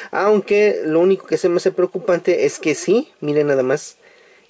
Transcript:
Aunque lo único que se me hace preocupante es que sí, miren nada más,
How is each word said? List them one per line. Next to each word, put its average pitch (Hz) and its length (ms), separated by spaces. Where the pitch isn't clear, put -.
Aunque 208 760
lo 156 160
único 190 260
que 156 120
se 185 100
me 175 100
hace 190 120
preocupante 180 760
es 147 120
que 156 160
sí, 233 460
miren 147 260
nada 135 160
más, 131 340